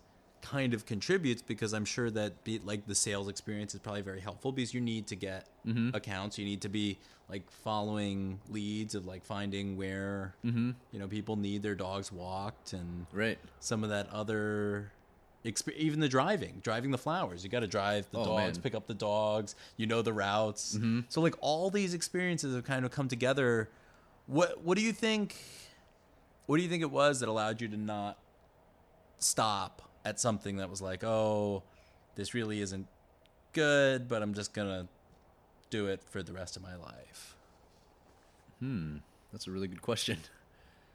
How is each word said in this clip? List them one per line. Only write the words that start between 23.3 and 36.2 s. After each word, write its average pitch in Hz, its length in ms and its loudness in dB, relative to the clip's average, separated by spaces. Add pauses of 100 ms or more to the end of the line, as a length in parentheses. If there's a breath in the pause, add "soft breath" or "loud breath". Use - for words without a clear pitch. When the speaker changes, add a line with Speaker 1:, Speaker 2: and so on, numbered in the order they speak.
Speaker 1:
What, 160 340 2
what 175 160 4
do 214 60 2
you 226 80 4
think, 214 440 0 (1120 loud breath)
what 147 120 4
do 175 60 4
you 170 60 0
think 170 120 0
it 147 100 0
was 139 300 6
that 113 80 2
allowed 110 320 2
you 113 80 -2
to 104 80 -4
not 104 400 -4 (1000)
stop 104 640 0 (240)
at 107 140 -2
something 101 380 0
that 95 120 -4
was 95 120 -8
like, 92 240 -4
"Oh, 107 580 4 (520 loud breath)
this 101 180 -6
really 107 260 0
isn't 98 280 -4 (680)
good, 139 560 6
but 110 120 2
I'm 104 120 0
just 101 200 -4
gonna 95 340 -2 (840)
do 104 180 0
it 95 160 -2
for - 180 -8